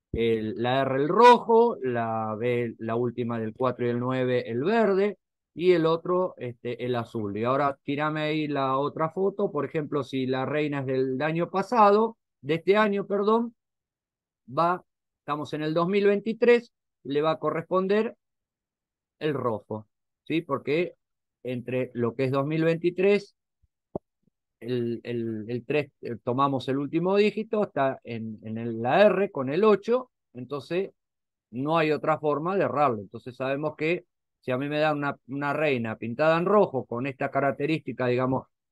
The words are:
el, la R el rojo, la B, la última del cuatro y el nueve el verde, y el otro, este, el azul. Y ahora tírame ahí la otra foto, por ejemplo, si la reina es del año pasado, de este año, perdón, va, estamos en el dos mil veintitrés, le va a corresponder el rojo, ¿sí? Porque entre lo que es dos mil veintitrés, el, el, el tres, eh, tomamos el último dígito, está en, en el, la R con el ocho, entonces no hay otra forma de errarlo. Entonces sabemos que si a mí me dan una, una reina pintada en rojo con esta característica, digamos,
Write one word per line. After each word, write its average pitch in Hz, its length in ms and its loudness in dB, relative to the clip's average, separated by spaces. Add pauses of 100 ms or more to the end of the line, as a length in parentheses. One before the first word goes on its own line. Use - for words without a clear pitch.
(120)
el, 113 440 0
la 123 240 2
R 131 160 0
el 143 120 0
rojo, 226 720 6
la 113 540 -2
B, 120 420 -2
la 113 180 -4
última 120 420 -2
del 110 140 -4
cuatro 123 340 -2
y 120 40 2
el 120 100 -2
nueve 127 500 -2
el 120 140 -2
verde, 202 540 2 (340)
y 180 200 2
el 165 120 4
otro, 175 540 0
este, 123 480 -8
el 123 100 0
azul. 107 400 -4
Y 107 80 -2
ahora 139 400 0
tírame 151 380 -2
ahí 151 260 -2
la 135 300 0
otra 147 320 -2
foto, 196 420 -2
por 143 140 -2
ejemplo, 147 360 -4
si 131 240 -4
la 131 200 -2
reina 143 340 -2
es 131 60 -6
del 131 340 -2
año 165 300 -2
pasado, 214 640 4 (240)
de 143 140 -2
este 185 240 2
año, 202 280 2
perdón, 214 480 0 (920)
va, 170 340 0 (360)
estamos 147 340 -6
en 151 100 -4
el 156 120 -2
dos 170 120 2
mil 202 200 2
veintitrés, 226 680 2 (320)
le 143 180 0
va 160 100 2
a 156 60 -4
corresponder 185 800 -2 (1040)
el 151 120 0
rojo, 110 540 -4 (380)
¿sí? 160 180 -2
Porque 147 520 -2 (500)
entre 123 500 -4
lo 117 200 0
que 135 100 -2
es 131 80 0
dos 139 140 0
mil 160 180 0
veintitrés, 175 720 0 (1200)
el, 117 460 -4
el, 113 440 -6
el 120 160 -6
tres, 143 360 -2
eh, 117 240 -8
tomamos 135 440 0
el 135 100 -2
último 165 360 -2
dígito, 208 480 0
está 135 400 -2
en, 110 400 -10
en 110 160 -8
el, 113 240 -6
la 147 200 4
R 196 280 4
con 135 200 -4
el 165 120 0
ocho, 220 480 2 (240)
entonces 143 560 -6 (600)
no 143 260 -2
hay 156 140 2
otra 151 260 0
forma 151 380 -2
de 170 80 2
errarlo. 123 380 2
Entonces 117 340 -16
sabemos 139 400 -4
que 165 280 -2 (360)
si - 100 -8
a 127 80 0
mí 139 100 -4
me 151 120 -2
dan 151 180 2
una, 143 180 -4 (120)
una 143 240 -4
reina 127 440 0
pintada 147 420 0
en 175 80 0
rojo 185 400 4
con 120 200 -6
esta 139 240 -6
característica, 139 760 -2
digamos, 127 400 0 (260)